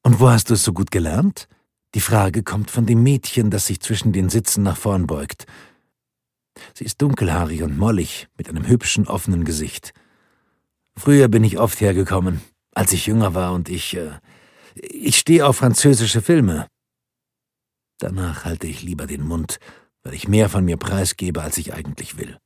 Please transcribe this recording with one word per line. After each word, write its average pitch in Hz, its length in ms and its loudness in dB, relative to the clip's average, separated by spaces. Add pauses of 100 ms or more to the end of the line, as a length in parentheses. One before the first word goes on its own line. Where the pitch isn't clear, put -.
Und 117 180 4
wo 131 100 8
hast 117 200 2
du 117 40 4
es 101 100 0
so 95 100 0
gut 90 180 -4
gelernt?" 92 560 0 (480)
Die 101 60 -2
Frage 101 420 0
kommt 104 280 -6
von 117 140 0
dem 117 180 4
Mädchen, 127 480 2
das 104 160 -2
sich 92 120 -4
zwischen - 340 -2
den 95 160 0
Sitzen 104 340 0
nach 90 140 0
vorn 95 300 -2
beugt. 73 380 -8 (1300)
Sie - 120 -14
ist - 160 -6
dunkelhaarig 85 640 0
und 73 140 -4
mollig, 101 500 -2 (100)
mit - 120 -12
einem 78 180 -6
hübschen, 117 400 2
offenen 90 360 -2
Gesicht. 78 500 -6 (1040)
"Früher 139 300 6
bin 110 160 6
ich 107 160 2
oft - 220 0
hergekommen, 92 600 0 (320)
als 95 200 0
ich 87 120 -2
jünger 107 280 2
war 90 200 -2
und 87 160 -4
ich, 90 260 -8
äh, 76 240 -10 (560)
ich - 420 -4
stehe 160 280 4
auf 135 120 4
französische 117 640 2
Filme." 98 460 2 (1300)
Danach 92 440 -6
halte 82 240 -8
ich - 160 -12
lieber 76 240 -8
den 71 140 -10
Mund, 80 380 -6 (440)
weil - 100 -14
ich 73 140 -10
mehr 107 220 4
von 95 160 0
mir 85 120 -2
preisgebe, 90 640 -4
als 80 160 -8
ich 82 160 -10
eigentlich 73 440 -12
will. 65 280 -14